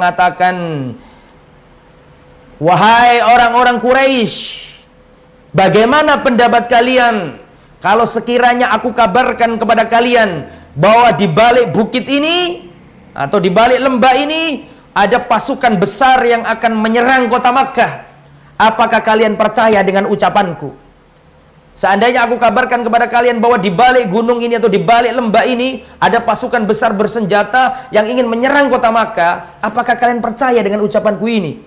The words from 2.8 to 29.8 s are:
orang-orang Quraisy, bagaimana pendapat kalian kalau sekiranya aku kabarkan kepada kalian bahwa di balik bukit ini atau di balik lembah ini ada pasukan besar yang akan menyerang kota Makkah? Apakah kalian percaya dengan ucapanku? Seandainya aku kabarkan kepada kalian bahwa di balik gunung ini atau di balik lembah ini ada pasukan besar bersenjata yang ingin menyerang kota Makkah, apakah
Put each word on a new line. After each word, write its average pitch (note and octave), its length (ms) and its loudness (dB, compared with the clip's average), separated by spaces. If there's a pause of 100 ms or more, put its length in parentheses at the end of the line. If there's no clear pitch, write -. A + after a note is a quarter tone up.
orang-orang A#3+ 560 2
Quraisy, B3+ 560 0 (1200)
bagaimana A#3 720 2
pendapat A#3+ 400 2
kalian A#3+ 720 0 (400)
kalau G#3 240 0
sekiranya A#3+ 720 0
aku A3+ 160 -4
kabarkan A#3 720 0
kepada A3+ 240 0
kalian A3+ 720 0 (140)
bahwa A3 400 4
di F3+ 160 0
balik A#3 400 2
bukit A3+ 400 -2
ini E4+ 560 -2 (480)
atau C#3+ 240 -4
di F3+ 160 0
balik A#3+ 240 2
lembah B3+ 400 2
ini D#4 480 -4 (320)
ada G#3 240 0
pasukan A#3+ 560 -2
besar A#3+ 480 2
yang A3+ 240 0
akan A3+ 320 -2
menyerang A#3+ 480 0
kota B3 240 0
Makkah? A#3+ 560 -2 (480)
Apakah A3 480 0
kalian A3 320 2
percaya G#3+ 480 2
dengan G3 240 0
ucapanku? F#3+ 640 -2 (1040)
Seandainya A#3 480 0
aku A#3 160 -2
kabarkan A#3+ 400 0
kepada A#3 320 0
kalian A#3+ 240 0
bahwa A#3 240 0
di F#3+ 80 -2
balik A#3+ 400 2
gunung A#3 320 -2
ini A#3 160 -2
atau G#3+ 160 0
di G3+ 80 2
balik A#3 320 2
lembah A#3 320 0
ini B3+ 400 -4 (160)
ada G3+ 240 0
pasukan A#3 400 -2
besar G#3+ 320 0
bersenjata G#3+ 960 -2
yang G#3+ 160 0
ingin B3 160 0
menyerang C4 480 0
kota A#3+ 160 0
Makkah, F#3+ 720 -2
apakah A3 320 -2